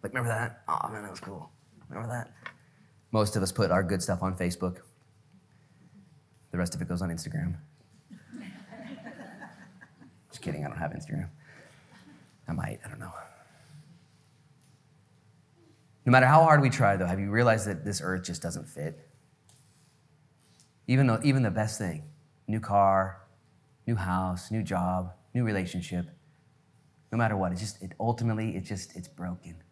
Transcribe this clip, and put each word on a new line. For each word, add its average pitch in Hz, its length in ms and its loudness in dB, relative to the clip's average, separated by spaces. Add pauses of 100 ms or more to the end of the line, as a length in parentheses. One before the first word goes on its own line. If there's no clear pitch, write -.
Like, - 100 -8
"Remember 127 160 -2
that? 117 400 -4
Oh, - 220 -2
man, 107 120 -10
that 101 80 -10
was 90 100 -14
cool. 95 300 -14 (380)
Remember 113 200 -8
that?" 120 260 -8 (760)
Most 107 240 2
of 95 60 2
us 92 100 0
put 95 180 2
our 92 120 4
good 92 200 0
stuff 90 200 -2
on 92 140 -2
Facebook. 90 460 -2 (1700)
The 87 80 -4
rest 87 160 0
of 85 80 -4
it 87 60 -6
goes 87 120 -2
on 95 80 -2
Instagram. - 480 -4 (540)
<laughs> - 180 -20 (2000)
Just - 140 -18
kidding, - 220 -6
I 73 40 -6
don't - 80 -8
have 78 140 -4
Instagram. - 400 -8 (1160)
I 82 40 -6
might, - 320 -6
I - 40 -14
don't - 100 -14
know. 92 140 -14 (3000)
No 123 60 2
matter 127 160 10
how 156 160 10
hard 151 180 8
we 135 80 4
try, 104 280 4
though, 90 100 0
have 92 140 0
you 101 100 -2
realized 110 360 4
that 95 180 -6
this 101 180 -4
earth 92 220 -2
just - 180 -8
doesn't - 260 -8
fit? - 400 -10 (1800)
Even 131 180 6
though, 113 160 4
even 135 200 4
the 107 80 4
best - 280 -2
thing, 85 240 -4 (440)
new 107 140 -2
car, 98 640 4 (640)
new 117 100 0
house, 92 540 -2
new 107 120 -2
job, 90 520 -2 (180)
new 123 120 0
relationship, 90 680 -2 (1000)
no 110 80 -4
matter 110 180 2
what, 90 160 0
it's 90 80 -6
just, 104 200 -8
it 92 200 -10
ultimately, 113 560 -2
it 92 80 -6
just, - 320 -10
it's 90 100 -12
broken. 90 640 -12